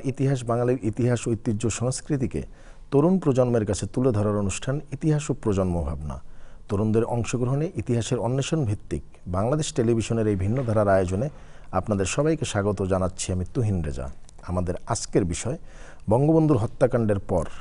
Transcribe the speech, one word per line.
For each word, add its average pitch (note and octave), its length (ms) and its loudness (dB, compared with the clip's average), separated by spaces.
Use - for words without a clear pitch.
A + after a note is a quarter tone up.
ইতিহাস, C3+ 400 0
বাঙালির B2 400 2
ইতিহাস, A#2 440 0
ঐতিহ্য, A2+ 420 0
সংস্কৃতিকে B2 720 -2
তরুণ E3+ 280 6
প্রজন্মের A#2+ 460 4
কাছে G2+ 200 0
তুলে B2+ 260 2
ধরার G#2 260 2
অনুষ্ঠান A#2 440 -2
ইতিহাস D3+ 380 0
ও C#3+ 40 -2
প্রজন্ম F#2 500 0
ভাবনা। C#2+ 400 -6
তরুণদের G#2+ 340 2
অংশগ্রহণে B2 720 -2
ইতিহাসের A#2+ 440 0
অন্বেষণ C3 460 0
ভিত্তিক G2+ 380 -4
বাংলাদেশ A2+ 460 0
টেলিভিশনের A2+ 540 2
এই G#2 80 4
ভিন্ন G#2 280 0
ধারার G#2+ 240 2
আয়োজনে F#2+ 420 2
আপনাদের G2 340 0
সবাইকে D3+ 400 0
স্বাগত G2+ 360 0
জানাচ্ছি F#2 500 0
আমি F2+ 220 -2
তুহিন G#2 280 0
রেজা। C2+ 280 -4
আমাদের F2+ 320 -2
আজকের - 380 0
বিষয় G2 320 -4
বঙ্গবন্ধুর D3+ 480 6
হত্যাকাণ্ডের A2+ 640 2
পর E2+ 260 0